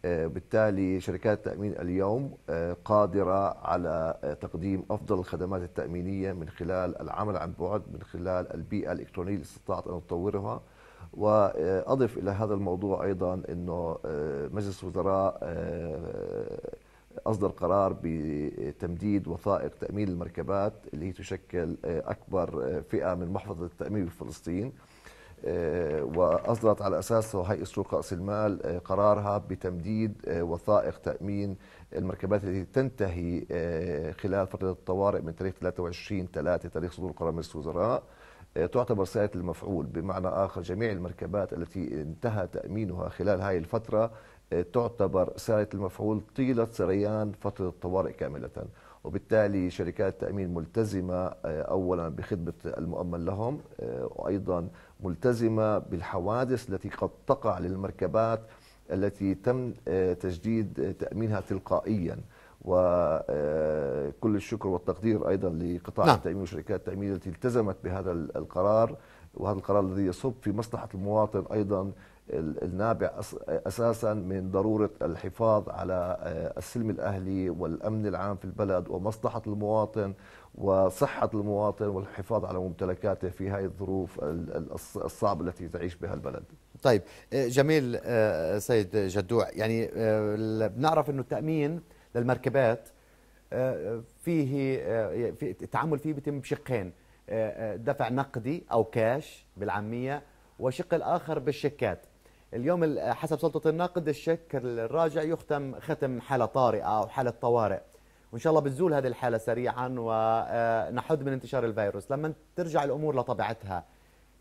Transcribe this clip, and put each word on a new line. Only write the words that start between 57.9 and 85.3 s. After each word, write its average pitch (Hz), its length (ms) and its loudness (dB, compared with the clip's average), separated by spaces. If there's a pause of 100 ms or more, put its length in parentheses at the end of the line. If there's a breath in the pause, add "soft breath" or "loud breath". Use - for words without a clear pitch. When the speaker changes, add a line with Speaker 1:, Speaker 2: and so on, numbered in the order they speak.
Speaker 1:
التي 95 440 0
تم، 123 380 0 (140)
آه، 92 260 4
تجديد، 95 640 -2
آه، 85 120 0
تأمينها 107 500 -2
تلقائيًا. 95 760 0 (440 loud breath)
وكل 78 1700 2
الشكر 101 320 -4
والتقدير 92 600 0
أيضًا 95 200 2
لقطاع 87 560 0
Speaker 2:
نعم. 139 100 10
Speaker 1:
التأمين 92 260 -2
وشركات 90 380 -4
التأمين 98 340 -4
التي 92 160 -6
التزمت 110 540 0
بهذا 92 280 -2
ال-، 85 260 -2
القرار، 107 580 4 (380 loud breath)
وهذا 95 240 -2
القرار 98 260 4
الذي 95 220 2
يصب 107 360 0
في 104 100 0
مصلحة 110 420 -4
المواطن 101 500 2 (100)
أيضًا 98 380 0 (380 loud breath)
ال-، 78 340 -2
النابع 95 560 0
أس-، - 160 -10 (140)
أساسًا 110 640 0
من 92 380 -2
ضرورة 107 380 4 (120)
الحفاظ 101 680 2
على، 90 520 -2
آه، 82 360 -4
السلم 110 320 -4
الأهلي 95 600 0
والأمن 90 580 -2
العام 95 280 -2
في 95 100 -12
البلد 92 440 0
ومصلحة 107 580 -2
المواطن 104 640 0 (420 loud breath)
وصحة 95 800 4
المواطن 104 540 0
والحفاظ 95 580 -2
على 92 140 -4
ممتلكاته 92 720 -2
في 95 200 -4
هذه 98 160 -2
الظروف 92 580 -4
ال-، 80 340 -4
ال-، 76 140 -6
الص-، - 320 -8
الصعبة 95 440 0